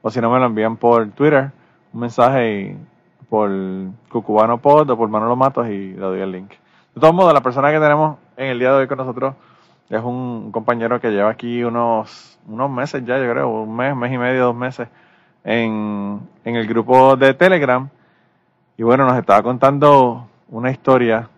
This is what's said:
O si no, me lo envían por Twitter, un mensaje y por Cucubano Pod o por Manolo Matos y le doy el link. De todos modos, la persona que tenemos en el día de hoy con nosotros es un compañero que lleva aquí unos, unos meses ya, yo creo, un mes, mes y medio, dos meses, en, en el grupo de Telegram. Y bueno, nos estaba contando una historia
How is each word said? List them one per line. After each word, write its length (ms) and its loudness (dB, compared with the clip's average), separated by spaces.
O 100 -6
si 100 -4
no, 100 0
me 80 2
lo 80 2
envían 300 -2
por 340 2
Twitter, 400 0
un 80 -12
mensaje 600 0
y 180 -10
por 220 0
Cucubano 460 0
Pod 320 4
o 80 0
por 140 -2
Manolo 260 -2
Matos 320 0
y 240 -8
le 80 -14
doy 200 -4
el 120 -6
link. 180 -14
De 60 -8
todos 140 6
modos, 200 4
la 80 4
persona 300 0
que 80 2
tenemos 360 2
en 100 -8
el 120 -6
día 120 2
de 60 4
hoy 100 2
con 120 -6
nosotros 360 -6
es 120 -4
un 500 -8
compañero 480 -2
que 100 -4
lleva 180 0
aquí 360 -6
unos, 840 -4
unos 240 -6
meses 340 -8
ya, 140 -2
yo 120 -2
creo, 320 -4
un 140 -10
mes, 180 -4
mes 180 -6
y 40 -6
medio, 300 -2
dos 80 0
meses, 340 -10
en, 760 -4
en 120 -4
el 100 -4
grupo 500 4
de 180 4
Telegram. 560 2
Y 60 -4
bueno, 200 4
nos 140 2
estaba 240 4
contando 840 2
una 220 -6
historia 680 0